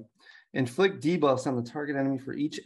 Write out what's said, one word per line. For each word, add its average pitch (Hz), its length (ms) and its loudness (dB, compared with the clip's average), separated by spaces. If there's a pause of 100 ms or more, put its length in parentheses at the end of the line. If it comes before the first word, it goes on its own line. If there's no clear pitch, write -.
(540)
Inflict 139 480 2
debuffs 147 460 2
on 131 80 0
the 120 60 -2
target 147 340 -6
enemy 135 220 0
for 131 160 -8
each 151 320 -4